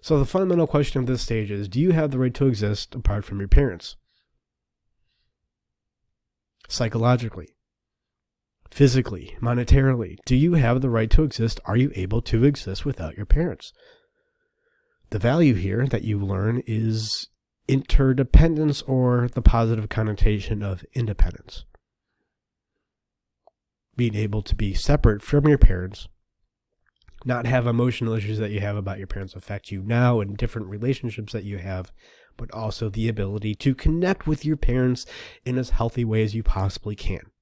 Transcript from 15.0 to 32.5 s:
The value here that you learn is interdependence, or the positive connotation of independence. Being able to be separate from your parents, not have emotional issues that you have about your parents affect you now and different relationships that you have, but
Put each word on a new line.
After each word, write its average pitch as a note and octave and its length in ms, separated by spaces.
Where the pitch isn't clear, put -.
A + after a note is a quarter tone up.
The G#2+ 80
value C3 360
here G2 320
that A#2+ 180
you G#2+ 140
learn G2+ 480
is A2 600
interdependence, C#3 1160
or B2 500
the - 100
positive A2+ 460
connotation G#2+ 720
of G2 220
independence. - 680
Being A#2+ 180
able G#2 280
to - 120
be G2+ 200
separate A2+ 480
from C#3+ 240
your D3 120
parents, F#2 500
not B2 220
have B2 200
emotional A#2 480
issues G#2+ 240
that G#2 120
you G#2 100
have G#2 160
about G2 220
your G2 80
parents F#2+ 280
affect - 360
you F#2+ 120
now A#2+ 380
and G2+ 160
different A2+ 320
relationships A2 640
that G#2 120
you G2+ 140
have, F#2 320
but - 180